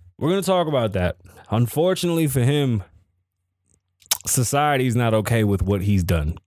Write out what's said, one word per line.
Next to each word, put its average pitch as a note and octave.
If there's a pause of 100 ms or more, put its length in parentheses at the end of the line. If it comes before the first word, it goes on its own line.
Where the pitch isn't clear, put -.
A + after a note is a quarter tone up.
(180)
We're C#3
gonna F#3+
talk F3+
about A#2+
that. F2+ (320)
Unfortunately E3
for C3
him, C3 (1400)
society's C3
not A#2
okay A2
with G2+
what F#2+
he's G2
done. D#2